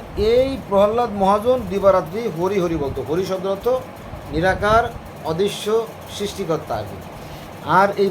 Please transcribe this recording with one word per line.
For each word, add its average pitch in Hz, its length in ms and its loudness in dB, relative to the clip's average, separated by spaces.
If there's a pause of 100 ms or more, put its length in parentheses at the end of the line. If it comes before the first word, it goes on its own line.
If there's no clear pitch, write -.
(160)
এই 247 400 4 (120)
প্রহ্লাদ 208 440 4
মহাজন 214 480 2 (100)
দিবারাত্রি 190 600 2 (120)
হরি 190 180 0
হরি 170 160 0
বলতো। 135 320 -4
হরি 175 180 0
শব্দের 185 240 -2
অর্থ 196 180 -2 (640)
নিরাকার, 190 580 4 (340)
অদৃশ্য, 202 640 0 (320)
সৃষ্টিকর্তা 165 560 -4
আর 107 80 -4
কি। 101 140 -10 (680)
আর 180 320 4
এই 196 140 2